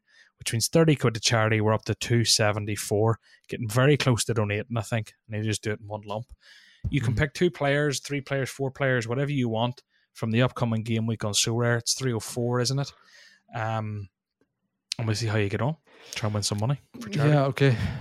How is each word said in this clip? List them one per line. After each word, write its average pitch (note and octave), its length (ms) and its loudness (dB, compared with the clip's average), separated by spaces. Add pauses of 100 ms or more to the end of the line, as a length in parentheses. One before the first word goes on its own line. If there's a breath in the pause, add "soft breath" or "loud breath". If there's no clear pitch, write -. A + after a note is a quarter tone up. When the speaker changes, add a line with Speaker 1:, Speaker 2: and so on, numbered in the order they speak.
(400 soft breath)
Speaker 1:
which - 140 -6
means A2+ 160 -2
thirty D#3+ 260 6
quid A#2 200 0
to - 40 -6
charity. A2 400 4
We're G#2+ 140 4
up G#2 120 0
to G#2+ 100 0
two A#2 280 2
seventy-four, G#2+ 960 0 (300 soft breath)
getting - 180 -6
very B2+ 300 4
close A#2+ 280 2
to A#2+ 80 -2
donating, G#2+ 440 -2
I A2 40 -2
think, A2 320 -6 (140)
and A2 80 -10
he'll G#2+ 100 -4
just G#2+ 160 -2
do G#2+ 100 -4
it G#2+ 100 -6
in G#2 60 -16
one G#2 180 -10
lump. G#2+ 220 -8 (640 soft breath)
You C#3 120 0
can A2 120 0
Speaker 2:
Mm. G#2 40 0
Speaker 1:
pick D3+ 160 0
two F3 180 2
players, C#3+ 480 0
three C#3+ 220 -6
players, C3+ 280 -4
four C3+ 220 -6
players, B2+ 360 0
whatever C#3 240 -2
you B2 180 0
want A2+ 340 -2 (300)
from A2+ 180 -4
the A#2 100 4
upcoming A2+ 420 0
game A2+ 220 -2
week A2+ 200 -4
on G#2 80 -2
Sorare. A#2+ 460 2
It's - 160 -4
three C3 180 -2
oh A2 60 -2
four, B2 420 -2
isn't C3+ 180 0
it? C#3 120 -4 (600 soft breath)
Um, A2 540 -4 (880)
and A#2 80 -4
we'll G#2+ 120 0
see A2+ 100 -4
how G#2+ 100 0
you G2+ 120 0
get G2+ 120 -4
on. D3+ 140 -2 (400 loud breath)
Try A2 120 -4
and G#2 60 -2
win G#2 100 -2
some G#2 160 -2
money C3 200 -2 (200)
for A3 100 -12
charity. D3+ 240 2
Speaker 2:
Yeah, C#3 120 4
okay. C3+ 300 4 (260 loud breath)